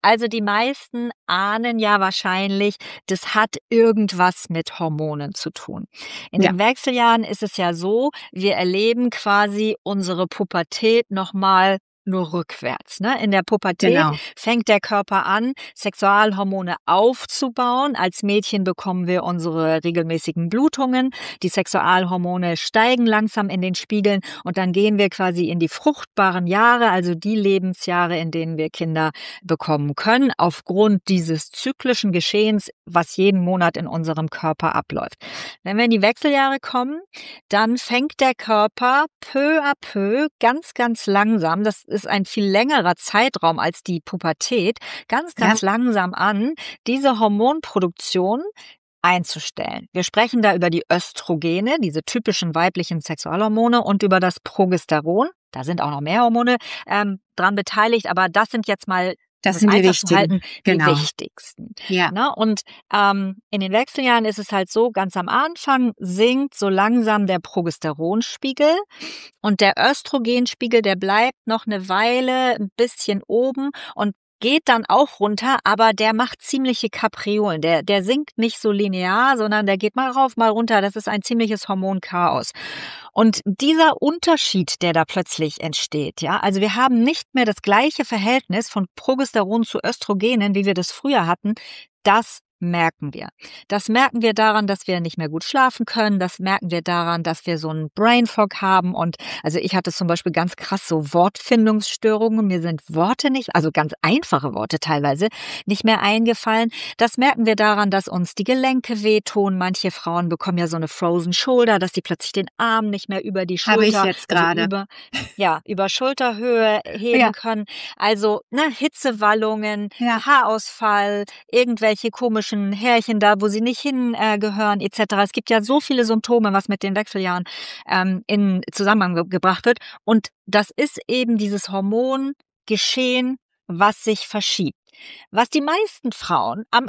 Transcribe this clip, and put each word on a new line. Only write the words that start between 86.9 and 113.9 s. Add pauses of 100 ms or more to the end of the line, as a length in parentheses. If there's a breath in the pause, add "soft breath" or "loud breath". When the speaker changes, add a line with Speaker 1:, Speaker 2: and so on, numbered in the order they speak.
Speaker 1:
nicht
mehr
das
gleiche
Verhältnis
von (100)
Progesteron
zu
Östrogenen,
wie
wir
das
früher
hatten, (480 loud breath)
das (200)
merken
wir. (400 loud breath)
Das
merken
wir
daran,
dass
wir
nicht
mehr
gut
schlafen
können.
Das
merken
wir
daran,
dass
wir
so
einen
Brain
Fog
haben.
Und (260 loud breath)
also
ich
hatte
zum
Beispiel
ganz
krass
so
Wortfindungsstörungen.
Mir
sind
Worte
nicht,
also
ganz
einfache
Worte
teilweise, (380 loud breath)
nicht
mehr
eingefallen. (260 loud breath)
Das
merken
wir
daran,
dass
uns
die
Gelenke
wehtun.
Manche
Frauen
bekommen
ja
so
eine
Frozen
Shoulder,
dass
sie
plötzlich
den (100)
Arm
nicht
mehr
über
die
Speaker 2:
Habe
ich